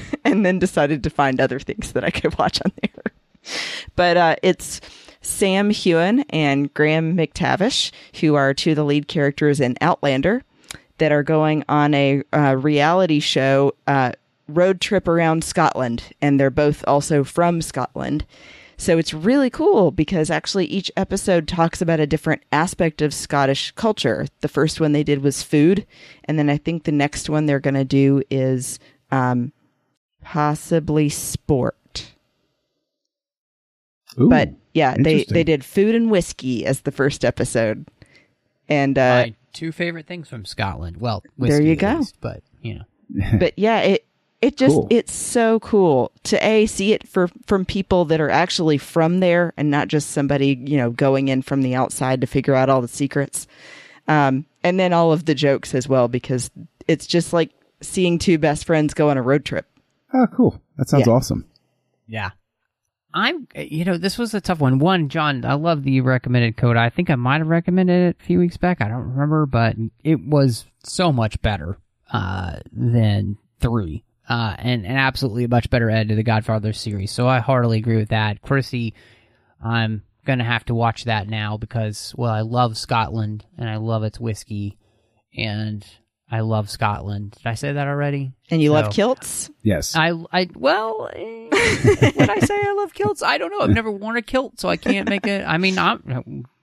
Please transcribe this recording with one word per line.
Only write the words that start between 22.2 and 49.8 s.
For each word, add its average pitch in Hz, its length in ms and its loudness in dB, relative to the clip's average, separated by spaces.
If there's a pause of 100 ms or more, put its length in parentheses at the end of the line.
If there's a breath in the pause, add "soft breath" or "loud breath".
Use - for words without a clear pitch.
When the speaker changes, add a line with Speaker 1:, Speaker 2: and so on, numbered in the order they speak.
Speaker 1:
aspect 160 500 0
of 147 120 0
Scottish 139 580 -2
culture. 143 540 -2 (160)
The 151 60 -2
first 151 320 0
one 151 120 2
they 147 100 2
did 143 200 0
was 139 200 -2
food, 165 420 2 (400 soft breath)
and 156 140 -2
then 147 120 2
I 143 80 2
think 165 260 -6
the 160 80 -2
next 143 360 -2
one 151 180 0
they're 143 120 2
gonna 135 260 0
do 139 460 2
is, 131 480 -2 (320 soft breath)
um, 123 420 0 (720)
possibly 151 840 0
sport. - 1040 -6 (2000)
Speaker 2:
Ooh, 151 80 6
Speaker 1:
But 143 220 4 (220)
yeah, 143 220 2
they, - 40 -6 (140)
Speaker 2:
interesting. 151 220 0
Speaker 1:
they 165 100 2
did 147 200 0
food 214 300 0
and 233 160 0
whiskey 131 540 -2
as 135 180 -2
the 139 100 -6
first 139 320 -2
episode. 113 640 -2 (800 soft breath)
And, 139 300 2
uh, 123 280 4
Speaker 3:
My 113 80 -10 (180)
two 160 200 -10
favorite 170 340 -8
things 175 220 -14
from 113 160 -14
Scotland. 85 540 -8
Well, 110 240 -6 (160)
Speaker 1:
There 127 100 0
Speaker 3:
whiskey 147 180 4
Speaker 1:
you 160 60 4
Speaker 3:
at 156 60 0
Speaker 1:
go. 208 180 0
Speaker 3:
least, 294 240 -4
but, - 220 -10 (200)
you 113 140 -10
know. - 80 -16 (240)
Speaker 1:
<laughs> - 300 0
But 180 180 2
yeah, 214 240 0
it, 196 260 2 (360)
it 247 140 2
just, 247 180 6
Speaker 2:
Cool. 110 160 2
Speaker 1:
it's - 240 0
so 226 460 0
cool 170 520 2 (120)
to - 220 0
A, 214 200 4
see 208 260 0
it - 140 -2
for, 180 220 0 (180)
from 190 180 2
people 185 420 0
that 160 140 2
are 143 100 0
actually 156 480 2
from 170 420 0
there 175 360 2
and 147 140 0
not 143 180 0